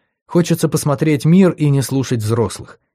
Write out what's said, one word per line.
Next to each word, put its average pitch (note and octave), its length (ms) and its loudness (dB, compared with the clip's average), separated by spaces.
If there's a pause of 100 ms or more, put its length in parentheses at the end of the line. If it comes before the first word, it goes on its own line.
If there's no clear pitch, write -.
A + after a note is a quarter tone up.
(260)
Хочется E3+ 440 0
посмотреть D3+ 560 -2
мир F3 260 6
и D3 180 -2
не C#3 120 0
слушать B2+ 400 -4
взрослых. G#2+ 580 -4 (160)